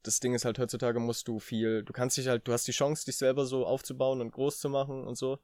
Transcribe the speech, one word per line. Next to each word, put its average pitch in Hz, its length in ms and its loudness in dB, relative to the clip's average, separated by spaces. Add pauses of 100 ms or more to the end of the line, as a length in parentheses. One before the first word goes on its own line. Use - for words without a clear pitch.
das - 180 0
Ding 123 140 2
ist 117 100 0
halt, 117 140 0
heutzutage 120 420 0
musst 117 260 -2
du 113 120 -2
viel, 110 460 0
du - 100 -12
kannst 127 240 0
dich 131 100 0
halt, 120 180 2
du 120 60 0
hast - 160 0
die 123 40 -2
Chance, 147 340 2
dich 131 100 -4
selber 135 300 2
so 127 180 0
aufzubauen 131 560 0
und 113 120 -4
groß 139 280 0
zu 147 80 -2
machen 139 380 -2
und 120 80 -6
so. 131 300 -2